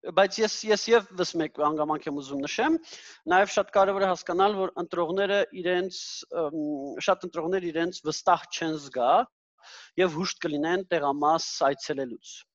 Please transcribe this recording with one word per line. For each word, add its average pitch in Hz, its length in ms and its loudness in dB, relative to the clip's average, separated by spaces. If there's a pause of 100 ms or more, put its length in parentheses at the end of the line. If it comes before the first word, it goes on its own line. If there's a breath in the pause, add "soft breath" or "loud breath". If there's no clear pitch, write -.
Բայց 185 340 2
ես, 214 220 2
ես 214 260 0
ևս 196 480 2
մեկ 160 260 -2
հանգամանք 151 460 0
եմ 147 160 -4
ուզում 139 240 -6
նշեմ, 302 300 2 (500 loud breath)
նաև 185 260 4
շատ 202 220 0
կարևոր 196 320 4
է 190 60 0
հասկանալ, 185 440 2
որ 190 200 -2
ընտրողները 185 640 0 (120)
իրենց, 180 460 -2 (320)
ըմ, 160 320 -4 (380)
շատ 185 280 0
ընտրողներ 175 400 -4
իրենց 170 340 -4
վստահ 165 460 0
չեն 160 300 -4
զգա 131 320 -2 (840 loud breath)
և 180 200 2
հուշտ 180 240 -6
կլինեն 165 480 -2
տեղամաս 147 640 0 (140)
այցելելուց 139 720 -4 (200)